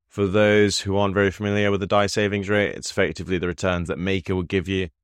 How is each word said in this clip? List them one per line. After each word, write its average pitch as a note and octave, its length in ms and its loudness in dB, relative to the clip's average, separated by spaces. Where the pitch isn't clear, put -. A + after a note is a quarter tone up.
For G2+ 180 -2
those G#2 540 4
who G2 180 -2
aren't G2 160 0
very G2 160 4
familiar G#2 400 -2
with G2 100 0
the G2 60 -6
dai G2+ 200 2
savings G2+ 440 -2
rate, G#2 260 0
it's - 140 -10
effectively F2+ 480 -2
the F2 100 -2
returns F2 400 -2
that D2+ 100 -4
Maker F#2+ 380 -2
will F#2 60 -2
give F2 260 -2
you F#2 220 -2